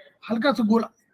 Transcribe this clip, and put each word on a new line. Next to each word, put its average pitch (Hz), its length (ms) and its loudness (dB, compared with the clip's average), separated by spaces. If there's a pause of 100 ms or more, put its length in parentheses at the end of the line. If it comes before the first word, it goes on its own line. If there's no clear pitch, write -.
(320)
हल्का 233 200 0
सा 247 120 -2
गोला, 226 280 0 (220)